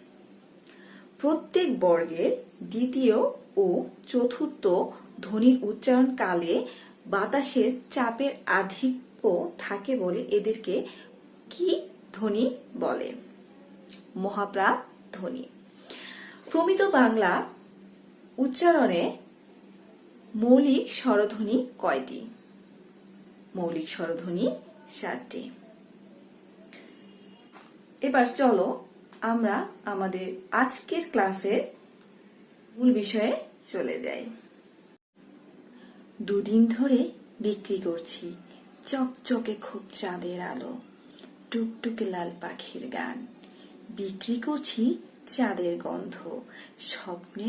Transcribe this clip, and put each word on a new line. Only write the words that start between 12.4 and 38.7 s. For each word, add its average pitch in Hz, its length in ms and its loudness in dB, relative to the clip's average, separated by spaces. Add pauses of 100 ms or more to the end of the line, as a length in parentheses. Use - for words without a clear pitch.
বলে? - 240 -2 (1080)
মহাপ্রাণ 196 600 0 (360)
ধ্বনি। 254 320 -8 (1040)
প্রমিত 370 320 4 (160)
বাংলা 220 340 4 (1040)
উচ্চারণে 262 640 4 (1300)
মৌলিক 262 500 6 (140)
স্বরধ্বনি 214 580 2 (260)
কয়টি? 131 380 -2 (1400)
মৌলিক 165 380 -4
স্বরধ্বনি 170 500 -2 (440)
সাতটি। - 540 -8 (2500)
এবার 254 340 4
চলো 254 320 4 (540)
আমরা 226 360 0 (280)
আমাদের 190 440 -4 (220)
আজকের - 520 0 (100)
ক্লাসের 196 480 2 (1160)
মূল 247 160 6
বিষয়ে 214 400 2 (400)
চলে 147 320 -4
যাই। - 180 -6 (2000)
দুদিন 202 440 4
ধরে 240 340 4 (400)
বিক্রি 202 400 -2
করছি 170 460 -6 (600)